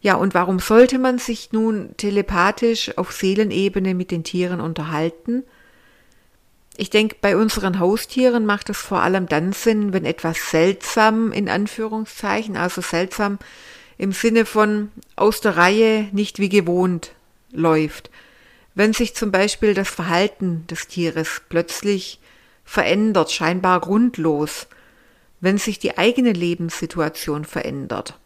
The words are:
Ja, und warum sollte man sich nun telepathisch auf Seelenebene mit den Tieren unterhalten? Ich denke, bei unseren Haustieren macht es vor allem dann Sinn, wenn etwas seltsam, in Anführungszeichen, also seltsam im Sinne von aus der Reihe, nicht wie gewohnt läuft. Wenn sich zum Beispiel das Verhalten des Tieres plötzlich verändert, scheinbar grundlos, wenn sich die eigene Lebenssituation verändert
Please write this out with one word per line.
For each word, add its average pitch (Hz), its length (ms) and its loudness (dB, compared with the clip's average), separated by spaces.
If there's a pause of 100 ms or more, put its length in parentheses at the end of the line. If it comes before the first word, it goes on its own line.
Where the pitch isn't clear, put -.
Ja, 196 160 2
und 190 180 0
warum 180 240 0
sollte 247 400 6
man 254 200 0
sich - 340 -8
nun 220 440 -2
telepathisch 202 1000 0
auf 180 140 -4
Seelenebene 190 800 0
mit 180 160 -4
den 165 140 -4
Tieren 180 360 -2
unterhalten? 165 840 -4 (1300)
Ich 202 120 -6
denke, 214 320 2
bei 202 160 2
unseren 196 420 0
Haustieren 220 680 2
macht 208 240 -2
es 202 80 -6
vor - 240 -2
allem 185 260 2
dann 165 240 0
Sinn, 214 400 0
wenn 185 140 -2
etwas 165 440 -4
seltsam, 214 800 2
in 202 180 -2
Anführungszeichen, 214 1080 -4
also 180 240 -4
seltsam 190 580 -2 (600)
im 190 140 -2
Sinne 226 340 2
von 208 440 0 (240)
aus 214 280 2
der 196 140 2
Reihe, 214 560 4
nicht 202 260 -2
wie 196 100 0
gewohnt 180 640 2 (400)
läuft. 156 580 0 (640)
Wenn 214 200 2
sich 226 200 -2
zum 214 160 -4
Beispiel 202 440 2
das 190 160 -2
Verhalten 180 760 -2
des - 200 -10
Tieres 165 600 -4
plötzlich 180 680 -4 (440)
verändert, 196 680 2
scheinbar 180 500 0
grundlos, 170 840 0 (760)
wenn 190 180 2
sich 202 200 -4
die - 200 -4
eigene 240 340 4
Lebenssituation 170 1120 -4
verändert - 800 -8